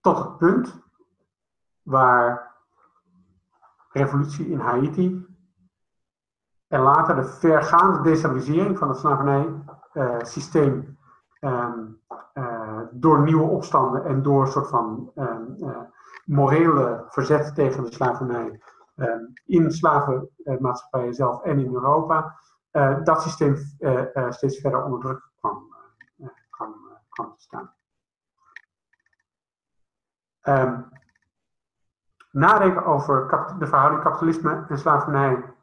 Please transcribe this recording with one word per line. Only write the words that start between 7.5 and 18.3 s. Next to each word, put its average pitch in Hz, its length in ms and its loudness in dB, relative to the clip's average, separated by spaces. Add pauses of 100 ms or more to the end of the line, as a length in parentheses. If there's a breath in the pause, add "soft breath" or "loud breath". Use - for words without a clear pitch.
destabilisering 156 760 0
van 143 120 -2
het 127 80 -4
slavernij, 143 680 0 (280)
eh, 123 280 -2
systeem, 135 760 -2 (420 soft breath)
ehm, 120 460 -6 (480)
eh, 113 480 -10 (100)
door 143 280 4
nieuwe 156 300 4
opstanden - 560 0
en 135 160 -2
door 139 200 4
een 131 100 0
soort 127 160 -2
van, 117 480 -4
ehm, 120 480 -8
eh, 120 180 -10 (440 loud breath)
morele 139 840 2
verzet 147 480 0
tegen 135 280 0
de 113 100 -10
slavernij, 120 680 -4 (340 soft breath)